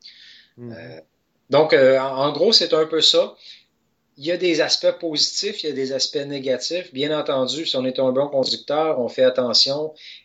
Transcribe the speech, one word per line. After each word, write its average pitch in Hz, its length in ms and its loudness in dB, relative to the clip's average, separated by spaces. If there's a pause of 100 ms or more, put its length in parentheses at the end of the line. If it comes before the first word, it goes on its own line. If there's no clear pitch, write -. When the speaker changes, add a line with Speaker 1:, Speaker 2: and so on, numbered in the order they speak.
(580)
Speaker 1:
Mhm. 120 200 -14
Speaker 2:
Euh, 82 220 -18 (500)
donc, 143 220 4
euh, 131 260 6
en, 135 200 -4 (100)
en 147 40 -4
gros, 170 200 2
c'est 165 200 2
un 156 140 4
peu 160 140 -2
ça. 175 340 2 (840)
Il 143 60 -12
y 170 60 -2
a 180 40 -2
des 170 240 0
aspects 175 380 0
positifs, 170 640 -4
il 160 60 -6
y - 20 -4
a 131 60 -4
des 135 160 -4
aspects 131 240 -4 (100)
négatifs. 139 640 -4
Bien 147 240 -2
entendu, 139 480 -2
si 143 120 -2
on 127 80 -2
est 131 160 -2
un 131 100 2
bon 135 160 2
conducteur, 139 720 -2
on 120 100 -2
fait 131 140 0
attention 131 720 2 (300)